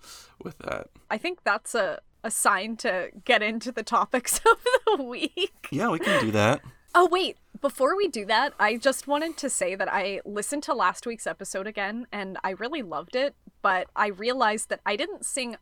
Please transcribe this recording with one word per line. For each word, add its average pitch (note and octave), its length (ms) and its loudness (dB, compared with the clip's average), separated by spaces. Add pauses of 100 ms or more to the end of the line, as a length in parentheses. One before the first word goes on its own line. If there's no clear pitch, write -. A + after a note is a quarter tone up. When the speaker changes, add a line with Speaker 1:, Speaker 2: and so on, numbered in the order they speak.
(440)
Speaker 1:
with - 160 -14
that. - 280 -8 (220)
Speaker 2:
I A3 80 -2
think F4 260 -6
that's - 320 -2
a, F#3+ 240 0 (240)
a A3 80 -6
sign A3 460 2
to F#3 320 -2 (160)
get A3 160 6
into A3 300 -2
the A3 120 -6
topics - 560 0
<laughs> - 60 -6
of A#4 520 4
the C#4 60 -6
week. - 680 -6
Speaker 1:
Yeah, G3+ 180 2
we - 100 0
can C#5 220 2
do A2 100 0
that. G#2+ 300 4 (320)
Speaker 2:
Oh, F4 160 8
wait. E4+ 280 0 (240)
Before C#4 340 2
we G4+ 140 2
do G#3+ 160 -6
that, A3+ 340 2
I G#3+ 160 4
just C4 320 0
wanted D4+ 300 -2
to C4+ 120 -4
say F#3 260 0
that G3 160 -2
I G3 340 -2
listened G#3 380 -6
to D#4 100 -4
last G3 340 0
week's A#3 200 -8
episode F#3+ 400 -6
again, G#3+ 440 -6
and F#3+ 320 -8
I F#3+ 80 -2
really B3 300 -6
loved E3+ 340 -8
it, C#4 180 0 (280)
but F#3 340 2
I G#3 120 2
realized G#3+ 640 0
that - 160 -4
I G#3 120 0
didn't E4+ 280 -6
sing A#3+ 360 -6